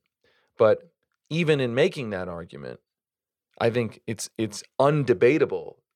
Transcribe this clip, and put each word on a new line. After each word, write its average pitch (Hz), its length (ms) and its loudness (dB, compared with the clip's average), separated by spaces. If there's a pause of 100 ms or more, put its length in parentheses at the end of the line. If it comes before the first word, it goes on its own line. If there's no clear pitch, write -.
(580)
But 107 320 2 (400)
even 156 300 0
in 120 160 -2
making 139 360 -2
that 90 180 -8
argument, 71 500 -14 (800)
I 117 100 2
think 113 380 -4
it's, 113 300 -8
it's 110 260 -6 (160)
undebatable 131 1000 2 (180)